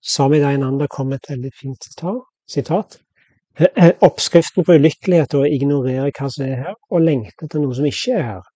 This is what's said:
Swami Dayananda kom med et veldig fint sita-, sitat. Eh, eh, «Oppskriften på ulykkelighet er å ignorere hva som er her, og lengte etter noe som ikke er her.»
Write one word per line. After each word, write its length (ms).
Swami 360
Dayananda 480
kom 200
med 160
et 60
veldig 260
fint 320
sita-, 380
sitat. 520
Eh, 80
eh, 240
«Oppskriften 640
på 100
ulykkelighet 580
er 120
å 120
ignorere 540
hva 180
som 160
er 100
her, 200
og 100
lengte 440
etter 180
noe 100
som 120
ikke 340
er 40
her.» 200